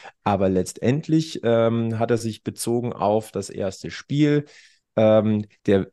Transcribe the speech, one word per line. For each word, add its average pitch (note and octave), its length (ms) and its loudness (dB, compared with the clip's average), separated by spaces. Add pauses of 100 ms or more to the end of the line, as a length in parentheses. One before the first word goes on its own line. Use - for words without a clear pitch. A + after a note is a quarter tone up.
(240)
Aber G2 260 2
letztendlich, D3 920 -2
ähm, A2+ 560 0
hat A2+ 100 0
er A#2 80 2
sich A2 260 -8
bezogen A#2 500 -4
auf G#2 380 -2
das G2 200 -8
erste F#2+ 400 -8
Spiel. D3 540 0 (500)
Ähm, G#2+ 500 4 (220)
der G2 260 2